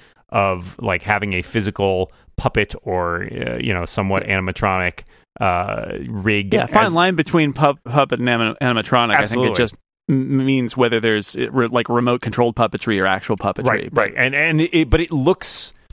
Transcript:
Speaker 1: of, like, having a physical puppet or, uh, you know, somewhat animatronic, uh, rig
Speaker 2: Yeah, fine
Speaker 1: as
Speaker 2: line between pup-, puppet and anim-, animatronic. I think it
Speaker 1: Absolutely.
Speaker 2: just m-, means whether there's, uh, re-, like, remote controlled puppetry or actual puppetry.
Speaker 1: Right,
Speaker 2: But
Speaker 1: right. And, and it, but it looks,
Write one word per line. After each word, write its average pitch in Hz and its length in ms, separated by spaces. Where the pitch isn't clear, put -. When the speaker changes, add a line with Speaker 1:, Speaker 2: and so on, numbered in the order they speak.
Speaker 1:
of, 95 500
like, 92 220
having 104 320
a 90 80
physical 98 720
puppet - 460
or, 90 420
uh, - 340
you 120 160
know, 87 100
somewhat 95 400
animatronic, 92 800
uh, 92 520
rig 104 460
Speaker 2:
Yeah, 214 120
fine 220 200
Speaker 1:
as 180 60
Speaker 2:
line 180 240
between 156 360
pup-, 143 320
puppet 131 360
and 123 80
anim-, 117 320
animatronic. 120 540
I 139 120
think 123 200
it 117 40
Speaker 1:
Absolutely. 104 60
Speaker 2:
just 120 180
m-, 135 360
means 131 320
whether 117 240
there's, 107 360
uh, 120 140
re-, 123 180
like, 120 200
remote 120 320
controlled 120 360
puppetry 107 440
or 95 60
actual 95 300
puppetry. 98 300
Speaker 1:
Right, 107 280
Speaker 2:
But 117 60
Speaker 1:
right. - 60
And, 131 180
and 156 260
it, 160 300
but 160 100
it 170 120
looks, - 600